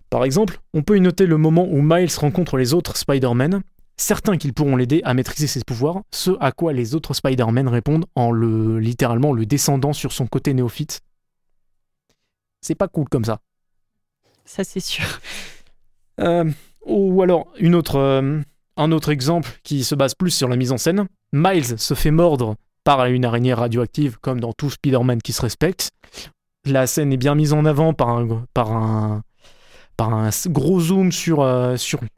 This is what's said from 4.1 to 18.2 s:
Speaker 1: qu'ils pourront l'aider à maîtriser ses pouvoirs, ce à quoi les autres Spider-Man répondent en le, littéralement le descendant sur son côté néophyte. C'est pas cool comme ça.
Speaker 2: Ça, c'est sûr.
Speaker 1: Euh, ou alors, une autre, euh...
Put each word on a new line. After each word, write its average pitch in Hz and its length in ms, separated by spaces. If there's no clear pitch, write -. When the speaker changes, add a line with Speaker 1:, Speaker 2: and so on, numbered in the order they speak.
Speaker 1:
qu'ils 139 160
pourront 143 220
l'aider 127 300
à 127 80
maîtriser 131 340
ses 131 140
pouvoirs, 143 400
ce - 200
à - 100
quoi 165 220
les 123 220
autres 147 180
Spider-Man 127 560
répondent 143 360
en 120 160
le, 113 480
littéralement 120 520
le 113 140
descendant 139 480
sur - 180
son 123 160
côté 135 260
néophyte. 127 460
C'est 160 140
pas 196 140
cool 147 180
comme 117 180
ça. 110 140
Speaker 2:
Ça, - 220
c'est 190 160
sûr. - 240
Speaker 1:
Euh, 170 320
ou 196 360
alors, 180 260
une 165 160
autre, 165 220
euh... 139 460